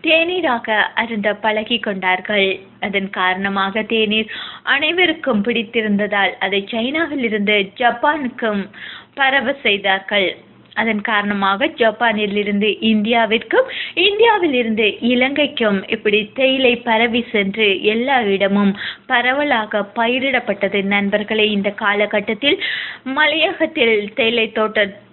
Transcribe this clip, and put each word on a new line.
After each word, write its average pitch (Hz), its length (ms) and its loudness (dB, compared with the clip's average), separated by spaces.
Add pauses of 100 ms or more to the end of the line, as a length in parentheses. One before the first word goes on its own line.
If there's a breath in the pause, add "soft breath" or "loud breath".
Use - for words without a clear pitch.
தேநீராக 320 720 0 (200)
அருந்த 214 400 -2
பழகி 220 440 -2
கொண்டார்கள். 190 800 0 (200)
அதன் 196 300 -4
காரணமாக 196 720 -2
தேநீர் 220 480 0 (320 loud breath)
அனைவருக்கும் 311 840 0
பிடித்திருந்ததால் 208 920 0
அதை 196 320 -2
சைனாவில் 277 520 -4
இருந்து 208 560 0
ஜப்பானுக்கும் 240 920 0 (460 loud breath)
பரவ 269 480 2
செய்தார்கள். 196 760 0 (380)
அதன் 214 260 0
காரணமாக 202 640 0
ஜப்பானில் 214 720 0
இருந்து 208 320 0
இந்தியாவிற்கும், 226 960 2 (280 loud breath)
இந்தியாவில் 403 580 4
இருந்து 220 480 0
இலங்கைக்கும் 247 880 0
இப்படி 214 440 0
தேயிலை 262 420 2
பரவி 233 560 0
சென்று 202 500 0
எல்லா 240 380 2
இடமும் 196 560 2 (300 loud breath)
பரவலாக 247 760 0 (120)
பயிரிடப்பட்டது. 233 880 0
நண்பர்களே, 208 680 0
இந்த 202 200 0
காலகட்டத்தில் 208 920 0 (420 loud breath)
மலையகத்தில் 302 1080 0
தேயிலை 226 380 0
தோட்ட 214 480 -2 (120)